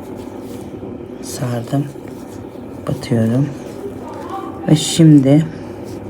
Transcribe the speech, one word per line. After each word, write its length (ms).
Sardım. 640
Batıyorum. 600
Ve 80
şimdi 680